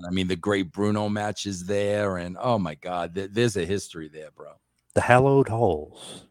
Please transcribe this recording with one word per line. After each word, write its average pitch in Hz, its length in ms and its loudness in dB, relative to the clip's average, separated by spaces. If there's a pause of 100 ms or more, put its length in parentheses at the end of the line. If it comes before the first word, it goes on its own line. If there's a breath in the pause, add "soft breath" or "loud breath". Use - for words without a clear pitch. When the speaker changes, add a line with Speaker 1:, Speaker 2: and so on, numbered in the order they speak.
Speaker 1:
I 87 40 -8
mean, 92 180 0
the 90 80 0
great 95 340 0
Bruno 104 380 0
matches 104 560 -4
there, 101 540 0
and 87 200 -8
oh 117 200 0
my 82 160 -4
God, 85 400 -6
th-, 98 180 -6
there's 113 240 0
a 90 80 0
history 85 460 -6
there, 78 200 -16
bro. 73 200 -20 (420)
Speaker 2:
The - 80 2
hallowed 135 480 6
halls 92 840 -2